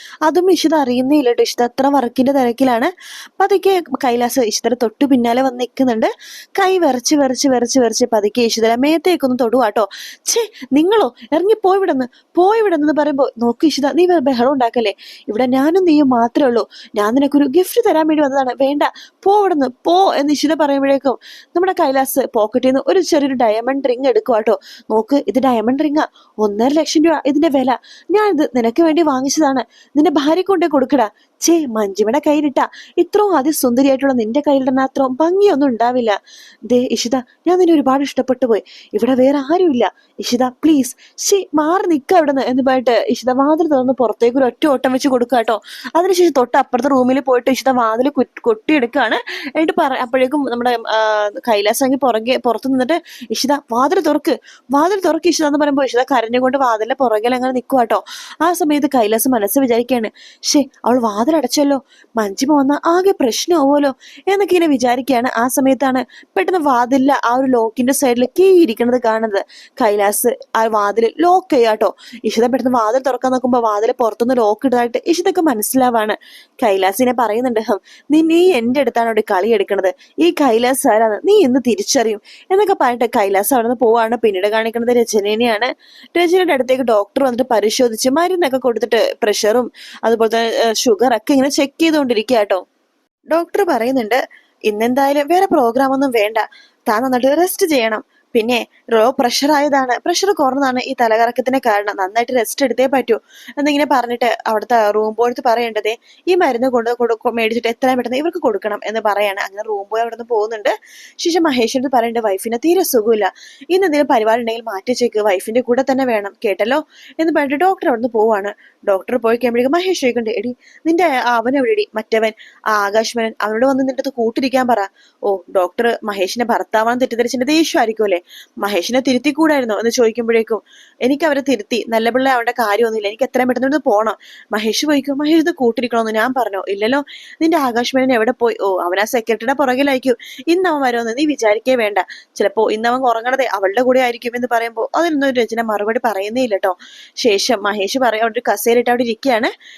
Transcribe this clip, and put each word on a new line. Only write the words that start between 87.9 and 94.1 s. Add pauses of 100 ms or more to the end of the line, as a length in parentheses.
മരുന്നൊക്കെ
കൊടുത്തിട്ട് (180)
പ്രഷറും (360)
അതുപോലെ
തന്നെ,
ഏ,
ഷുഗർ
ഒക്കെ
ഇങ്ങനെ
ചെക്ക്
ചെയ്തുകൊണ്ടിരിക്കുക
കേട്ടോ. (680)
ഡോക്ടർ
പറയുന്നുണ്ട്, (440)